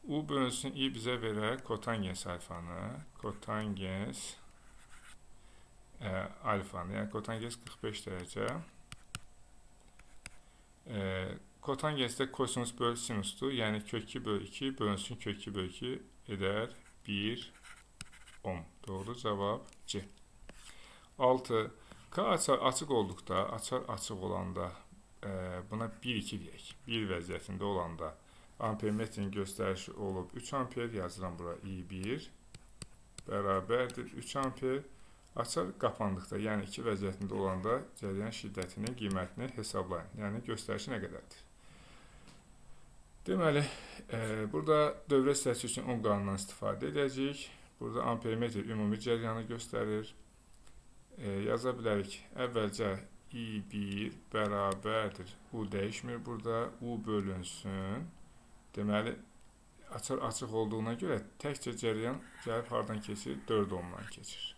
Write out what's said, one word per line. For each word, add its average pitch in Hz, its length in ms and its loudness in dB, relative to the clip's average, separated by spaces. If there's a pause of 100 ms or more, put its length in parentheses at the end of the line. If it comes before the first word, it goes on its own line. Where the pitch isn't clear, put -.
U 156 200 2
bölünsün 135 460 2
I 135 200 2
bizə 120 260 0
verər 110 460 2
kotangens 104 600 0
alfanı, 87 760 -4 (160)
kotangens, 104 1040 -2 (1800)
e, 104 100 -2 (340)
alfanı, 98 520 0
yəni 104 160 0
kotangens 113 480 -4
qırx - 240 -12
beş 107 240 -2
dərəcə. 95 400 -2 (2500)
E, 104 120 -2 (600)
kotangens 135 560 2
də 135 160 2
kosinus 120 460 0
böl 120 180 4
sinusdur, 117 560 0
yəni 107 320 2
kök 110 240 -2
iki - 160 -6
böl 101 240 2
iki 135 300 -2
bölünsün 101 420 2
kök 101 220 -2
iki 101 120 -6
böl 92 140 0
iki 127 300 -4 (300)
edər 101 440 2 (340)
bir 107 460 0 (920)
ohm. 87 200 -2 (220)
Doğru 98 300 -4
cavab 104 440 2 (260)
C. 98 180 -2 (1120)
Altı. 127 520 6 (400)
K 180 180 2
açar, 156 300 6
açıq 135 320 2
olduqda, 95 640 4
açar 127 360 0
açıq 110 260 -4
olanda, 92 580 -2 (520)
e, 101 60 -4 (400)
buna 107 200 -2 (120)
bir 123 140 0
iki 104 240 -2
deyək. - 280 -12 (180)
Bir 113 240 0
vəziyyətində 90 520 -2
olanda 85 520 0 (440)
ampermetrin 107 720 2
göstərişi 98 640 0
olub 95 420 -2
üç - 200 -6
amper, 123 380 0
yazıram 90 460 -2
bura 85 160 -4 (100)
I 95 260 -4
bir 107 400 -2 (960)
bərabərdir 101 880 2
üç - 200 -6
amper. 131 440 2 (560)
Açar 165 320 0 (100)
qapandıqda, 101 640 2
yəni 107 240 2
iki - 180 -6
vəziyyətində 101 520 0
olanda 98 480 2 (180)
cərəyan 101 320 -2
şiddətinin 98 640 -4
qiymətini 101 600 -2
hesablayın. 95 520 -2 (100)
Yəni 107 280 -2
göstərişi 107 480 -2
nə 107 80 0
qədərdir? - 420 -10 (1800)
Deməli, 156 360 6 (460)
e, 110 440 0
burada 151 420 8 (160)
dövrə 139 260 8
hissəsi 120 320 2
üçün - 240 -2
Ohm 113 100 2
qanunundan 101 380 4
istifadə 104 480 0
edəcəyik. 139 560 2 (360)
Burada 120 340 0
ampermetr 113 500 2
ümumi 107 320 4
cəryanı 113 500 2
göstərir. 110 680 -2 (1040)
E, 104 120 -2 (200)
yaza 120 240 2
bilərik. 104 380 2 (220)
Əvvəlcə 113 580 2 (420)
I 117 120 -4 (240)
bir 101 420 0 (200)
bərabərdir. 101 1000 2 (220)
U 113 140 0
dəyişmir 107 580 -2
burada. 117 460 0 (100)
U 120 140 -2 (120)
bölünsün. 98 1000 0 (680)
Deməli, 104 420 2 (760)
açar 127 380 0
açıq 110 260 -2
olduğuna 110 440 4
görə 139 220 2 (220)
təkcə 131 340 -2
cəryan 113 440 2 (240)
gəlib 117 260 0
hardan 110 320 2
keçir? 107 460 -4
Dörd 101 260 6
ohmdan 87 400 -4
keçir. - 420 -8